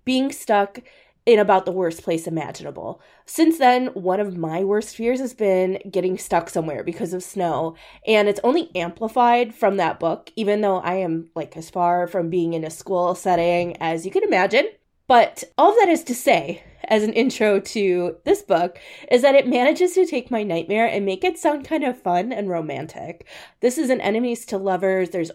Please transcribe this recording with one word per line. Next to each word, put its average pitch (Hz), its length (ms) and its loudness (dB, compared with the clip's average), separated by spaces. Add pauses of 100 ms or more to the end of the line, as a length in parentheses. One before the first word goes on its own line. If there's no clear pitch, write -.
being 262 260 0
stuck 202 460 0 (480)
in 233 120 8
about 190 260 4
the 185 80 -2
worst 175 300 -4
place 165 240 -4
imaginable. 147 760 -10 (240)
Since 320 320 2
then, 254 380 4
one 185 260 -2
of 196 160 -4
my 165 260 -4
worst 208 320 -2
fears 240 260 -2
has 247 120 -6
been 190 460 0 (120)
getting 180 280 -2
stuck 170 320 -4
somewhere 156 340 -6
because 170 300 -8
of 180 80 -8
snow. 165 540 -4 (300)
And 208 220 4
it's 208 160 -2
only 285 300 0
amplified 226 800 0
from 202 240 0
that 165 200 -2
book, 165 380 -4
even 208 240 0
though 196 200 0
I 180 160 -4
am, 165 380 -4
like, 151 220 -10
as 160 140 -16
far 175 360 2
from 175 220 -4
being 170 240 0
in 160 100 -4
a 156 60 -8
school 175 460 -2
setting 175 640 0
as 165 260 -4
you 190 80 -10
can 392 100 0
imagine. 233 440 2 (420)
But - 360 4 (120)
all 370 200 6
that 415 120 6
is 320 160 0
to 247 100 -6
say, 175 480 0 (260)
as 214 140 2
an 214 120 -2
intro 226 440 2
to 180 580 -2 (100)
this 392 160 2
book, 175 360 0 (320)
is 240 120 6
that 269 120 6
it 269 140 4
manages 294 460 2
to 370 100 4
take 294 260 -4
my 226 120 -2
nightmare 196 440 0
and 208 200 -2
make 190 180 -2
it 359 140 -2
sound 294 260 -2
kind 302 200 -4
of 247 180 -4
fun 185 320 -2
and 202 160 -6
romantic. 156 760 -8 (340)
This 247 180 0
is 285 100 -2
an 254 140 0
enemies 233 440 -2
to 202 120 -6
lovers, 190 500 0
there's 170 260 -6